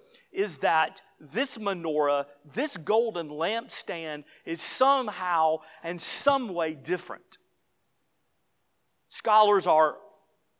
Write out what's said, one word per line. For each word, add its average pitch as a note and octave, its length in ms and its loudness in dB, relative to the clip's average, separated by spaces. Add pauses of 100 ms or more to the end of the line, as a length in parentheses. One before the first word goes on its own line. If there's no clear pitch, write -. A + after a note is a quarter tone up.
(320)
is F#3+ 260 -4
that D#3+ 440 0 (180)
this F#3 380 -6
menorah, D#3 680 0 (280)
this C4+ 240 -4
golden F3 520 -2
lampstand, E3 920 -6 (220)
is E3 160 -6
somehow F#3 960 2 (260)
and E3+ 160 -6
some C4+ 540 2
way D#3+ 200 -2
different. C#3+ 640 -8 (1700)
Scholars G#3 580 4
are D#3 300 4 (640)